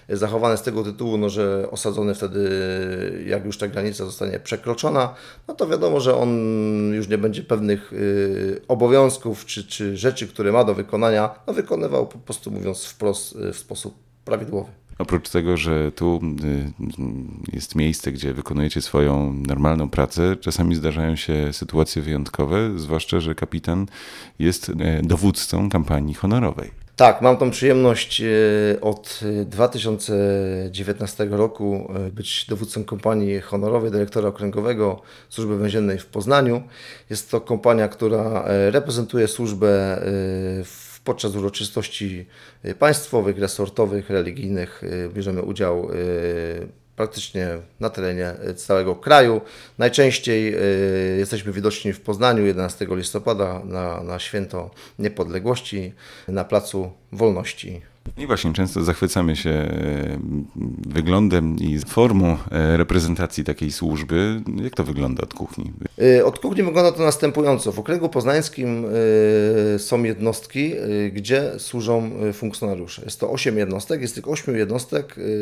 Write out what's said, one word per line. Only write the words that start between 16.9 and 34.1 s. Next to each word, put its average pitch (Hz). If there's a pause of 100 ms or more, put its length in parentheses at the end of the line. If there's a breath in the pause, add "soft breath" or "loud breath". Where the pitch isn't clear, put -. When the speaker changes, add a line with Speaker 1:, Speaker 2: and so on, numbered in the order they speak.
Speaker 2:
jest -
miejsce, 78
gdzie 67
wykonujecie 73
swoją 71
normalną 69
pracę, 87
czasami 85
zdarzają 80
się 76
sytuacje 78
wyjątkowe, 76
zwłaszcza 80
że 80
kapitan 85 (520 loud breath)
jest, 90
e, 80
dowódcą 90
kampanii 76
honorowej. 104 (260)
Speaker 1:
Tak, 120
mam 127
tą 127
przyjemność, 127
e, 107
od, - (200)
e, 101
dwa 107
tysiące 110 (560)
dziewiętnastego 101
roku, 101 (140)
e, 95
być -
dowódcą 107
kompanii 104
honorowej 107
dyrektora 104